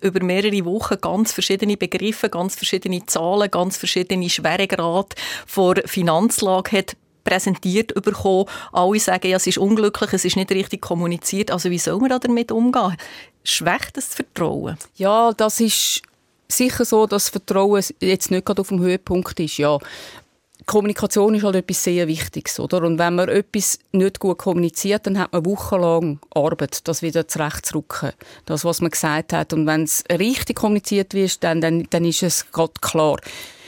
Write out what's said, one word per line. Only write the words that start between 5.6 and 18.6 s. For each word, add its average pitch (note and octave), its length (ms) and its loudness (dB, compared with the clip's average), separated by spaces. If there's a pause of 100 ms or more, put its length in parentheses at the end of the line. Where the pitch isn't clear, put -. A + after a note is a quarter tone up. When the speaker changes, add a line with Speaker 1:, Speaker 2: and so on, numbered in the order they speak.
Speaker 1:
Finanzlage F#3 920 2
hat - 200 -2 (280)
präsentiert F#3+ 720 0
bekommen? G3 500 2 (280)
Alle F#3+ 280 4
sagen, F#3 280 0
ja, F#3 100 4
es - 80 -2
ist F#3 100 0
unglücklich, G#3 560 2
es F#3 140 2
ist F3+ 100 0
nicht F#3+ 140 0
richtig F#3+ 320 -2
kommuniziert. F3 680 -2
Also F3+ 200 0
wie F3 80 0
soll E3 200 -2
man C4 120 2
da B3 80 2
damit A#3 340 0
umgehen? A3+ 440 2 (460)
Schwächt - 540 -2
das C4+ 120 -6
Vertrauen? - 680 -4 (200)
Speaker 2:
Ja, A3 360 2
das A3 280 0
ist - 420 0 (440)
sicher B3 380 0
so, A3 220 4
dass G3+ 240 0
Vertrauen G3 520 2 (200)
jetzt F#3 280 0
nicht F#3 140 0
gerade G3 160 -2